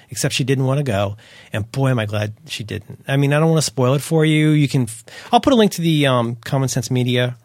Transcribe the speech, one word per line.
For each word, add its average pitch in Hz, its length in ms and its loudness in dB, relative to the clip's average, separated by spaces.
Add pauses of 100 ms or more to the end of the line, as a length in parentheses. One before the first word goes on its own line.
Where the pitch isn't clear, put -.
(120)
except - 240 -4
she 147 80 -2
didn't 131 220 0
wanna 135 180 0
go. 104 340 -2 (340)
And 110 200 -6
boy, 135 180 0
am 127 80 2
I 110 80 0
glad 107 280 -4 (120)
she - 180 -10
didn't. 104 440 -12
I 135 100 0
mean, 139 160 2
I 147 60 4
don't 160 100 2
wanna 160 140 2
spoil 131 320 0
it 139 80 -2
for 160 200 2
you. 156 280 2
You 151 160 4
can, 131 160 0
f-, 110 200 -10 (280)
I'll 240 100 4
put 285 120 2
a - 20 4
link 214 160 4
to - 100 -6
the, 156 240 2
um, 120 300 0
Common 135 340 -2
Sense 127 220 -4
Media 123 540 0